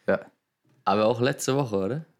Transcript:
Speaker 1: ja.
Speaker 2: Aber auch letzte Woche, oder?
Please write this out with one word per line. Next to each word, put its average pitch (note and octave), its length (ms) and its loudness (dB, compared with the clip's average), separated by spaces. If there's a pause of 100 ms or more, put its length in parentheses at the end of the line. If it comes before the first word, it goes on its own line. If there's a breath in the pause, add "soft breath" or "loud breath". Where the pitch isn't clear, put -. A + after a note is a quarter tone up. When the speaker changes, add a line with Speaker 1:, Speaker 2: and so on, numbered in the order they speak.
Speaker 1:
ja. G2 120 2 (680)
Speaker 2:
Aber G#2 220 2
auch A2+ 120 2
letzte C3+ 360 0
Woche, C3 220 -2
oder? A#2 280 -4 (140)